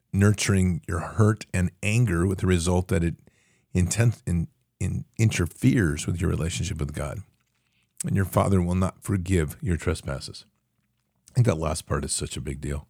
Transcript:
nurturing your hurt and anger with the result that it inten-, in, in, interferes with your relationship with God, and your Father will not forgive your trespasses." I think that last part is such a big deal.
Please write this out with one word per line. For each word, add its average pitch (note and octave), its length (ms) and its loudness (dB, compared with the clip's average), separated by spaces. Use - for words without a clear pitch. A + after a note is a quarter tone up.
nurturing F#2+ 760 2
your F2 120 -2
hurt G#2 540 2
and F#2 160 0
anger G#2+ 420 2
with F#2+ 140 0
the F#2 80 -2
result F2+ 400 2
that E2+ 160 0
it E2 120 0
inten-, G2+ 500 2
in, E2+ 220 -2
in, F2+ 240 -4
interferes F2+ 880 2
with E2+ 140 -2
your E2+ 80 0
relationship E2 500 -4
with D2 140 -4
God, - 300 -8
and - 100 -2
your G2 100 2
Father F#2+ 360 2
will F2 140 0
not F#2 260 0
forgive F2 580 -2
your F2+ 160 -2
trespasses." - 680 -6
I - 20 -20
think A#2 140 4
that F#2+ 100 2
last D#2+ 300 -4
part D2 180 -4
is C2+ 80 -6
such - 240 -6
a C2+ 40 -8
big C#2 200 -8
deal. C#2+ 280 -6